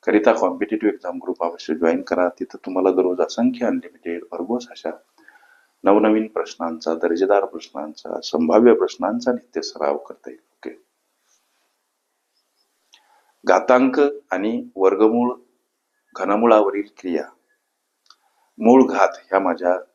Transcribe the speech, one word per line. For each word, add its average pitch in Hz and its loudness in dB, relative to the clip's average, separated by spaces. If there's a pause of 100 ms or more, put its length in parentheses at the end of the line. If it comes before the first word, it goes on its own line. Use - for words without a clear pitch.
करिता 104 4
कॉम्पिटिटिव्ह 107 -2
एक्झाम 90 -10
ग्रुप 90 -8
अवश्य 85 -6
जॉईन 82 -2
करा. 90 -2 (120)
तिथं - -14
तुम्हाला 92 0
दररोज 90 0
असंख्य 120 -2
अनलिमिटेड 87 -8
भरघोस 92 -8
अशा - -12 (920)
नवनवीन 107 2
प्रश्नांचा, 82 -8
दर्जेदार 90 0
प्रश्नांचा, 78 -14
संभाव्य 98 4
प्रश्नांचा 107 -4
नित्य - -8
सराव 73 -6
करता - -18
येईल. 64 -20 (140)
ओके. - -18 (2750)
घातांक 127 4 (320)
आणि 107 -6
वर्गमूळ, 110 2 (840)
घनमुळावरील 101 2 (100)
क्रिया, 82 -6 (1300)
मूळ 123 6
घात 98 0
ह्या 95 -2
माझ्या 90 -2 (180)